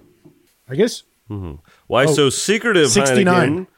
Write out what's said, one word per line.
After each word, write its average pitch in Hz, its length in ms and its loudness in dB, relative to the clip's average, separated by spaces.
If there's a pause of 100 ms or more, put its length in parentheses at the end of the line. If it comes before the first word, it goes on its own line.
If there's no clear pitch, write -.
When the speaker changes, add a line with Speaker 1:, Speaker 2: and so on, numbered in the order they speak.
(680)
Speaker 1:
I 131 60 -12
guess. 226 260 -2 (300)
Speaker 2:
Mm-hmm. 92 240 -10 (320)
Why 127 180 2
Speaker 1:
Oh, 156 80 2
Speaker 2:
so 139 160 2
secretive, 202 640 0
Speaker 1:
sixty-nine. 180 720 2
Speaker 2:
Heineken? - 20 -18 (100)